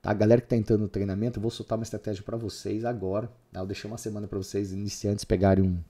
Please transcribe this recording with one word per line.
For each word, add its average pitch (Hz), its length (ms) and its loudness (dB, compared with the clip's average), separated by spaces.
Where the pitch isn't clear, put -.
Tá? - 100 -4
A 104 40 2
galera 107 260 6
que - 60 -8
tá - 80 0
entrando 107 280 4
no 101 60 -2
treinamento, 101 500 -2
eu 101 40 -6
vou 113 80 -2
soltar 113 260 -6
uma 113 60 -2
estratégia 104 400 -6
pra 113 140 -8
vocês 107 480 -6
agora, 110 440 -4
né? 92 80 -10
Eu 92 60 -6
deixei 101 240 -8
uma 113 80 -10
semana 104 300 -8
pra 101 100 -4
vocês 98 340 -4
iniciantes 101 520 -2
pegarem 95 400 6
um 90 140 2